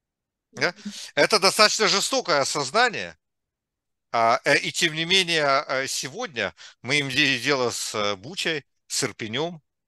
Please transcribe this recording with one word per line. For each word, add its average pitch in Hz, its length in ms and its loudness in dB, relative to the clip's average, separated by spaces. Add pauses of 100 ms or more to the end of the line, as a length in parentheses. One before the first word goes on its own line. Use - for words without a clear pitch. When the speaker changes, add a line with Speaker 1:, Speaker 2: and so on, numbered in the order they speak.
(560)
Speaker 1:
Да? 156 200 -2
Speaker 2:
Мгм. - 160 -14 (240)
Speaker 1:
Это 160 240 6
достаточно 196 480 4
жестокое 175 540 0
осознание, 143 760 -2 (920)
а, 117 320 4
э, 151 140 4
и 170 140 -6
тем 160 220 -2
не 160 120 -4
менее, 165 640 2
э, 135 200 -2
сегодня 139 640 -6 (280)
мы 139 180 0
имеем 139 100 -4
де-, 135 300 2
дело 127 300 0
с, - 240 -6
э, 104 220 -2
Бучей, 151 480 -6 (240)
с - 160 -4
Ирпенём, 127 580 -6 (260)